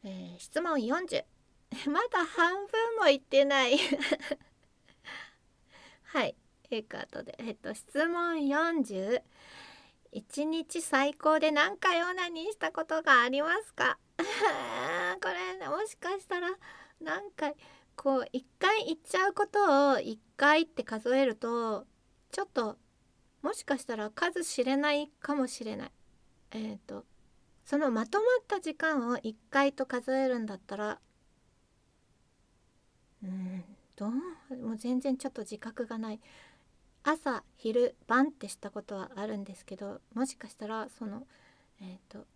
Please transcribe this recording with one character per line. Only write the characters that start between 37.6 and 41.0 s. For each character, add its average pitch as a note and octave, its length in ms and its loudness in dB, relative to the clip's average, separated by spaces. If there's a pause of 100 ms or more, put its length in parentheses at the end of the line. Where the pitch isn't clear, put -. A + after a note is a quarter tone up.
晩 C4 220 6
っ - 40 -4
て - 160 -12
し - 80 -10
た - 140 -12
こ G3+ 120 -10
と G3+ 140 -10
は F#3+ 200 -8
あ G3+ 100 -4
る A3 120 -4
ん G3+ 60 -6
で F#3+ 100 -14
す - 100 -20
け F#3+ 120 -14
ど、 G3 260 -10 (120)
も A#3+ 120 0
し C4 100 -10
か G#3+ 120 -16
し - 60 -18
た G#3+ 120 -12
ら、 A3 240 -6
そ - 160 -12